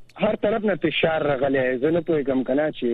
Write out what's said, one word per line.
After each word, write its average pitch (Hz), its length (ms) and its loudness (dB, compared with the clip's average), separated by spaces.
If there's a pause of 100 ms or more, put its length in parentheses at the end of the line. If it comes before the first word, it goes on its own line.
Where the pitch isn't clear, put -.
(160)
هر 214 200 0
طرف 214 300 0
نه 190 100 2
فشار 160 480 0
راغلی. 135 540 0
زه 139 120 2
نه 170 120 2
پوهېږم 139 460 0
که 127 60 0
نه 151 180 0
چې - 220 -6